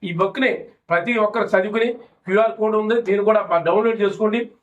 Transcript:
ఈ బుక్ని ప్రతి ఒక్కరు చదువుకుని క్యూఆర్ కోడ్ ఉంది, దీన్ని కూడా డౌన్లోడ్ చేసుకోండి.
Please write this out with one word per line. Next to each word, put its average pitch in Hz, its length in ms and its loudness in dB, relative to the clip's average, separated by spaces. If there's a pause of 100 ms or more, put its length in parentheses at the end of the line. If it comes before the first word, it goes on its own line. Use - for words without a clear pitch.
ఈ 180 80 -6
బుక్ని 196 520 -2 (240)
ప్రతి 220 300 0
ఒక్కరు 214 260 0
చదువుకుని 208 500 0
క్యూఆర్ 220 580 -2
కోడ్ 220 240 0
ఉంది, 220 260 0
దీన్ని 202 220 0
కూడా 208 240 2 (160)
డౌన్లోడ్ 220 360 2
చేసుకోండి. 214 500 -2 (120)